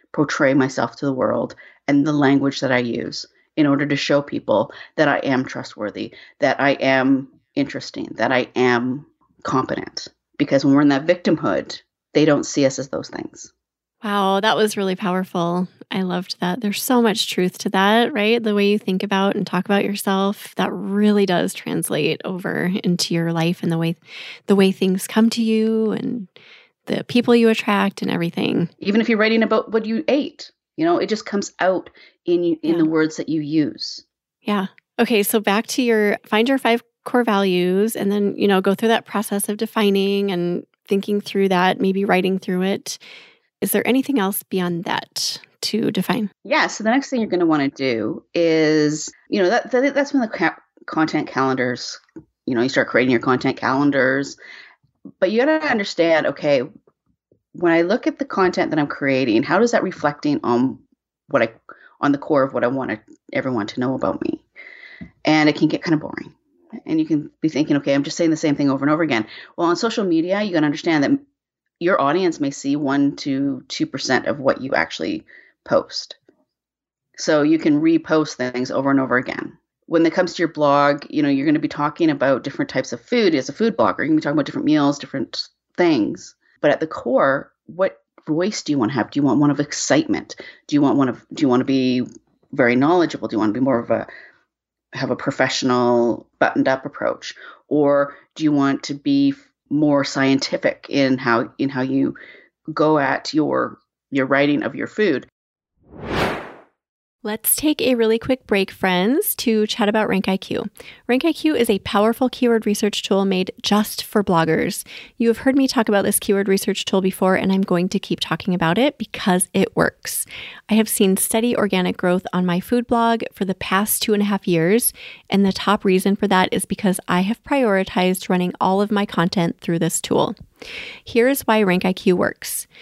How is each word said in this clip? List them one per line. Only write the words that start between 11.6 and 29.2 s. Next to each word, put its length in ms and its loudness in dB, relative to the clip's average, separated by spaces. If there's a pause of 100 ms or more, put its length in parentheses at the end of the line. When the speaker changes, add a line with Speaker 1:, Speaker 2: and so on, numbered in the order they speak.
Speaker 1:
they 120 4
don't 200 2
see 200 0
us 120 0
as 120 -8
those 200 -8
things. 440 -16 (500)
Speaker 2:
Wow, 380 0
that 160 2
was 200 2
really 200 -2
powerful. 720 -2 (200)
I 120 -2
loved 400 -4
that. 180 -2
There's 240 -4
so 180 2
much 300 0
truth 280 -2
to 100 -6
that, 440 4
right? 300 0
The 100 0
way 160 2
you 80 4
think 240 -2
about 340 0
and 120 -2
talk 180 -2
about 200 2
yourself, 720 -2
that 180 -2
really 520 2
does 280 0
translate 720 -2
over 440 -4 (140)
into 300 0
your 180 0
life 320 -2
and 80 -2
the 60 0
way, 180 -2 (520)
the 100 4
way 160 6
things 340 0
come 240 4
to 100 -2
you 500 2
and 360 -6 (600)
the 180 -4
people 280 2
you 160 6
attract 520 0
and 100 -2
everything. 580 -2 (100)
Speaker 1:
Even 200 0
if 80 0
you're 100 2
writing 240 2